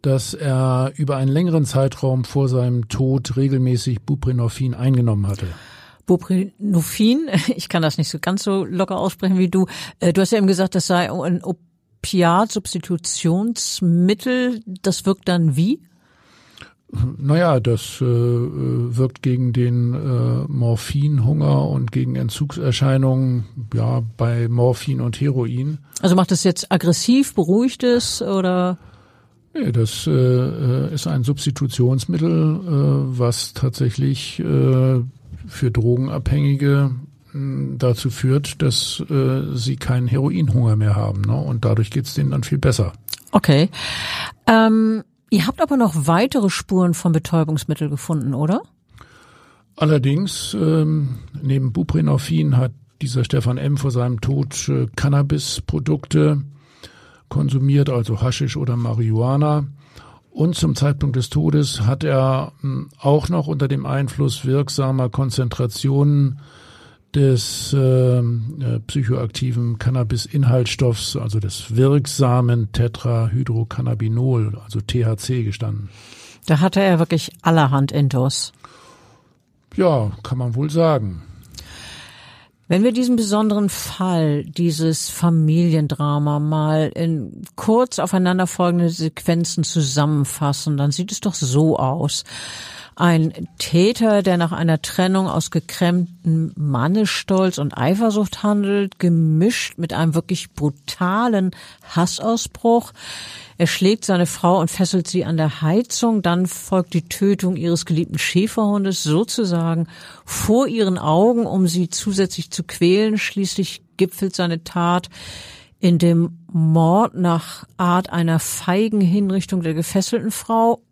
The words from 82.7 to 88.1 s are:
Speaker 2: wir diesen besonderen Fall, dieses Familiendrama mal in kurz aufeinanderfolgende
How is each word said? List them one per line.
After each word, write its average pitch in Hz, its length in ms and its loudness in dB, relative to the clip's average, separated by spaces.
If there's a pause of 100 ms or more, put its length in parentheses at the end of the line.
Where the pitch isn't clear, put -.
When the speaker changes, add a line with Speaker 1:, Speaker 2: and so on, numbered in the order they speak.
Speaker 2:
wir 240 100 4
diesen 247 240 2
besonderen 208 520 2
Fall, 160 760 -2
dieses 160 640 -2
Familiendrama 156 1300 2
mal 156 560 0
in 160 480 -4 (140)
kurz 240 420 0
aufeinanderfolgende 180 920 2